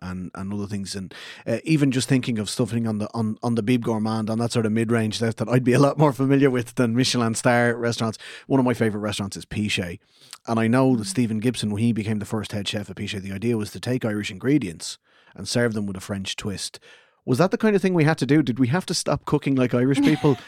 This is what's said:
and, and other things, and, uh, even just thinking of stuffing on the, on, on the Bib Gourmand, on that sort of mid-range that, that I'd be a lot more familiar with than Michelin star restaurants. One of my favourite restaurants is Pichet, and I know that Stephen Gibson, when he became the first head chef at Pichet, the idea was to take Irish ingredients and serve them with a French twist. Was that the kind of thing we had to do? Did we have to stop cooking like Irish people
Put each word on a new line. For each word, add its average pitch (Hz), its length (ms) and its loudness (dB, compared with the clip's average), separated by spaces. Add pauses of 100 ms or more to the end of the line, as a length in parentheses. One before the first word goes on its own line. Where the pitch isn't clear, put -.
and, 92 320 -8
and 98 180 -8
other 101 140 -6
things, 98 280 -8
and, 95 200 -10 (320)
uh, 113 180 0
even 147 260 4
just 123 160 0
thinking 123 320 0
of 101 120 -4
stuffing 117 360 -2
on 107 120 -2
the, 104 160 -4
on, 110 280 -2
on 120 120 0
the 113 80 2
Bib 123 200 2
Gourmand, 110 460 0
on 110 120 -2
that 117 120 -2
sort 113 140 2
of 107 60 0
mid-range 110 480 0
that, 113 180 -2
that 107 100 -4
I'd 127 160 4
be 120 80 4
a 120 60 6
lot 139 180 4
more 147 160 6
familiar 135 380 4
with 120 240 -2
than 117 200 2
Michelin 120 400 2
star 120 400 4
restaurants. 117 440 -2 (280)
One 135 140 2
of 123 60 2
my 123 80 2
favourite 107 280 0
restaurants 101 360 -4
is 80 80 -14
Pichet, 98 540 -4 (460)
and 113 140 0
I 113 60 2
know 131 300 4
that 104 100 -2
Stephen 107 340 -2
Gibson, 113 300 -2
when 104 120 -2
he 117 120 2
became 107 240 -2
the 98 80 -8
first 107 260 -6
head 101 160 -6
chef 104 220 -6
at 92 60 -16
Pichet, 101 260 -8
the 98 100 -10
idea 117 240 0
was 104 140 -4
to 95 100 -14
take 127 240 -2
Irish 104 260 -4
ingredients 104 680 -2 (360)
and 101 140 -12
serve 120 240 2
them 104 140 -4
with 98 100 -6
a 95 40 -12
French 98 360 -8
twist. - 420 -8 (480)
Was 131 120 2
that 180 120 2
the 233 60 0
kind 214 180 2
of 185 60 2
thing 185 140 2
we 160 100 4
had 156 140 2
to 135 80 -2
do? 147 160 4
Did 123 160 -2
we 131 80 2
have 165 180 0
to - 80 -6
stop - 320 -2
cooking 143 300 0
like 127 180 2
Irish 131 260 2
people 151 380 4 (120)